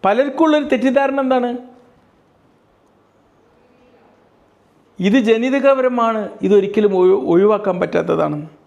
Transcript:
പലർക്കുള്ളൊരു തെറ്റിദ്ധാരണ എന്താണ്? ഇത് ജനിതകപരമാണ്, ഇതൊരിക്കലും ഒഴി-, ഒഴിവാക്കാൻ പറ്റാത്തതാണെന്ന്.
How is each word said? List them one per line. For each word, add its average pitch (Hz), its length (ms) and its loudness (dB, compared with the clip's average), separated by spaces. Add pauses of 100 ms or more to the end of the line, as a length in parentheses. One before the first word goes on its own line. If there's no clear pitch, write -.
പലർക്കുള്ളൊരു 285 600 0
തെറ്റിദ്ധാരണ 269 560 0
എന്താണ്? 254 300 -2 (3500)
ഇത് 202 200 0
ജനിതകപരമാണ്, 247 1080 0 (140)
ഇതൊരിക്കലും 196 540 2
ഒഴി-, 185 260 2 (100)
ഒഴിവാക്കാൻ 196 480 2
പറ്റാത്തതാണെന്ന്. 160 680 -4 (180)